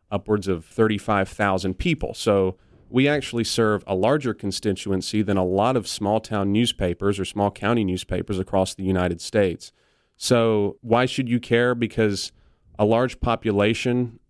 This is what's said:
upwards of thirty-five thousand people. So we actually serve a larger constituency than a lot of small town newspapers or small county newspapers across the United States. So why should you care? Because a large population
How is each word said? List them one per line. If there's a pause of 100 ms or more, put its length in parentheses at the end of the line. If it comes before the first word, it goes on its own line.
(100)
upwards
of
thirty-five
thousand
people.
So (320)
we
actually
serve
a
larger
constituency
than
a
lot
of
small
town
newspapers
or
small
county
newspapers
across
the
United
States. (440)
So
why
should
you
care?
Because (460)
a
large
population